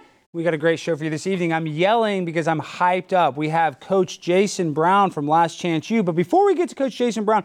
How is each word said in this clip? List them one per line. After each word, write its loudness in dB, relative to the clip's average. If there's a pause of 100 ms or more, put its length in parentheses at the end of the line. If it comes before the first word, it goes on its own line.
(340)
We -6
got 2
a 0
great 2
show -4
for -8
you -4
this -6
evening. -2
I'm -2
yelling 0
because -4
I'm 0
hyped -2
up. 2
We -2
have 0
Coach -2
Jason 0
Brown 2
from -6
Last 2
Chance -4
U. 0
But 0
before 2
we 4
get -2
to -16
Coach -4
Jason -2
Brown 2